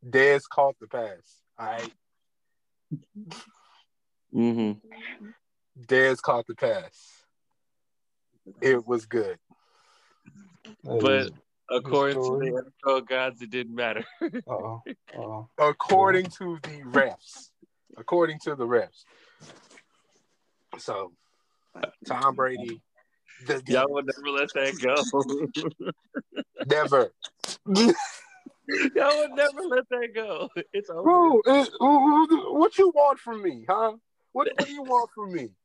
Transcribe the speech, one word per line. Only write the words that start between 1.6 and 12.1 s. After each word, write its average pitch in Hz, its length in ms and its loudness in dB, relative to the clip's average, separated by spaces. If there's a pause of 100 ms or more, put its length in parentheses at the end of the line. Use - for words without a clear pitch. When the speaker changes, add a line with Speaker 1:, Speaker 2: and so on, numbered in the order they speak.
Speaker 1:
right? - 260 -10 (2500)
Speaker 2:
Mm-hmm. 117 380 0 (1120)
Speaker 1:
Dez 131 340 2
caught 120 260 -2
the 117 80 -12
pass. - 680 -6 (1400)
It 127 260 2
was 117 200 -4
good. 101 320 -4 (1500)
Speaker 3:
That 120 160 -4
Speaker 2:
But 135 220 2
Speaker 3:
is - 80 -6 (400)
Speaker 2:
according 135 460 0